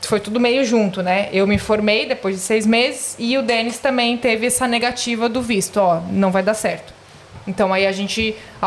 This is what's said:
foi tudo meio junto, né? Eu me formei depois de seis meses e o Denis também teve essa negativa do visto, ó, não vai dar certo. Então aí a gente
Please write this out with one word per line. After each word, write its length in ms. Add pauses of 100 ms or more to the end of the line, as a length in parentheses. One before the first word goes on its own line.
foi 160
tudo 200
meio 260
junto, 380
né? 280
Eu 140
me 140
formei 480
depois 280
de 60
seis 240
meses 540
e 180
o 60
Denis 340
também 400
teve 300
essa 200
negativa 640
do 120
visto, 360
ó, 320
não 220
vai 100
dar 140
certo. 360 (560)
Então 260
aí 120
a 60
gente 440 (320)